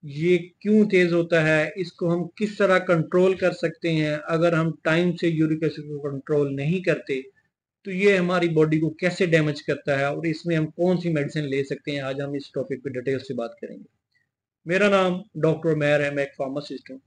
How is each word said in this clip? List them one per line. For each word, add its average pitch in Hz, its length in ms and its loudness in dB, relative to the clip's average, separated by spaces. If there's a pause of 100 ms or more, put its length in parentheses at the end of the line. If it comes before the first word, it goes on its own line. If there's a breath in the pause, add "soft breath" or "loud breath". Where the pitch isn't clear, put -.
ये 156 320 0 (260)
क्यों 208 240 6
तेज 180 260 4
होता 170 280 2
है, 156 380 2
इसको 175 300 -4
हम 175 160 0 (140)
किस 208 200 -4
तरह 185 200 4
control 180 560 2
कर 180 180 0
सकते 165 380 -4
हैं। 156 220 0 (180)
अगर 170 240 2
हम 165 180 0 (120)
time 170 320 2
से 175 120 -2
यूरिक 160 360 0
एसिड 147 200 -4
को 147 160 -10
control 143 540 -2
नहीं 156 280 -2
करते, 143 380 -2 (680)
तो 202 40 -10
ये 190 260 4
हमारी 180 320 2
body 156 300 4
को 160 100 0 (120)
कैसे 180 260 0
damage 156 340 2
करता 143 360 -2
है 139 200 0
और 160 100 -4
इसमें 165 300 -2
हम 156 100 2 (100)
कौन 180 200 2
सी 170 160 -2
medicine 147 320 -2
ले 135 200 -2
सकते 143 280 -8
हैं। 143 100 -4
आज 135 180 -6
हम 143 160 -6
इस 139 180 -10
topic 131 300 -6
पे 139 60 -6
डिटेल 127 280 -4
से 131 160 -8
बात 117 260 -8
करेंगे। - 240 -14 (800)
मेरा 196 220 2
नाम 185 340 2 (140)
doctor 160 360 0
Maher 147 300 2
है, 143 120 -2
मैं 143 80 -2
एक 139 160 -6
pharmacist 139 520 -8
हूँ। 135 160 -16